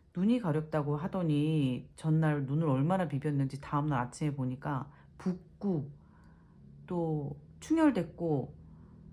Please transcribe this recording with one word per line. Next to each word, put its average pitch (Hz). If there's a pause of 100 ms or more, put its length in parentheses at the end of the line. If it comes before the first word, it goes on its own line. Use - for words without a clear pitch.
(160)
눈이 226
가렵다고 156
하더니 151
전날 156
눈을 156
얼마나 160
비볐는지 139
다음날 147
아침에 135
보니까 131 (280)
붓고 185 (1000)
또 160 (240)
충혈됐고 196 (580)